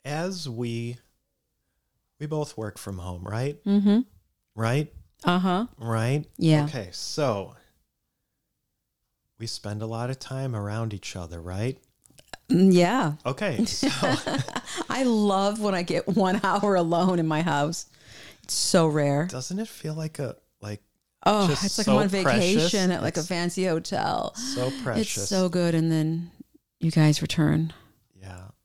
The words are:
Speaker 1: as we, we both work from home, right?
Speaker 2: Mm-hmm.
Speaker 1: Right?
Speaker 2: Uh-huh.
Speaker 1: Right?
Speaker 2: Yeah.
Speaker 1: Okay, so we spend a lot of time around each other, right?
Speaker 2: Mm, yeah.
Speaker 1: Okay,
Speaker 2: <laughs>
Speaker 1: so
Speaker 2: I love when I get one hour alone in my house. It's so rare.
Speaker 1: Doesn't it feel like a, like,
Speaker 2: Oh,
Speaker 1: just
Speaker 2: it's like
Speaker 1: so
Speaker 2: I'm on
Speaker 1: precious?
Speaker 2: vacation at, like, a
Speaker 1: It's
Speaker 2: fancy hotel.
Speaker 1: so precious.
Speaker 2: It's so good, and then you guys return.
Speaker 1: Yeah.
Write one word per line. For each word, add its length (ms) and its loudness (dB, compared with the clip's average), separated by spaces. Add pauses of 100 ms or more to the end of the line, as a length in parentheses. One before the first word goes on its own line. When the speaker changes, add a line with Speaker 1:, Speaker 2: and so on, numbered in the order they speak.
Speaker 1:
as 440 -6
we, 480 -6 (1200)
we 80 -8
both 300 -4
work 200 -8
from 200 -8
home, 260 -10
right? 420 -4
Speaker 2:
Mm-hmm. 340 4 (560)
Speaker 1:
Right? 360 0 (340)
Speaker 2:
Uh-huh. 420 2 (100)
Speaker 1:
Right? 480 0 (120)
Speaker 2:
Yeah. 280 4
Speaker 1:
Okay, 260 -6
so 640 -4 (1800)
we 80 -10
spend 340 -8
a 40 -6
lot 240 -4
of 100 -8
time 360 -6
around 380 -4
each 240 -12
other, 240 -10
right? 360 -6 (720)
Speaker 2:
Mm, 240 8
yeah. 400 4 (120)
Speaker 1:
Okay, 400 -2
Speaker 2:
<laughs> 0 -
Speaker 1:
so 240 -2 (1000)
Speaker 2:
I 140 -2
love 560 2
when 160 0
I 80 0
get 240 -2
one 380 2
hour 300 2
alone 440 2
in 80 2
my 140 0
house. 460 -2 (560)
It's 100 -8
so 340 4
rare. 400 2
Speaker 1:
Doesn't 320 -8
it 80 -6
feel 280 -12
like 240 -8
a, 180 -8 (240)
like, 200 -10 (440)
Speaker 2:
Oh, 220 4
Speaker 1:
just 160 0
Speaker 2:
it's 140 -2
like 80 0
Speaker 1:
so 80 4
Speaker 2:
I'm 100 6
on 60 2
Speaker 1:
precious? 160 0 (280)
Speaker 2:
vacation 380 2
at, 100 -2
like, 140 -2
a 60 0
Speaker 1:
It's 80 -6
Speaker 2:
fancy 360 -2
hotel. 680 -2
Speaker 1:
so 340 -4 (140)
precious. 340 -2
Speaker 2:
It's 120 -6
so 180 2
good, 260 2
and 160 2
then 420 0 (500)
you 100 2
guys 300 6
return. 500 0 (500)
Speaker 1:
Yeah. 280 -16 (160)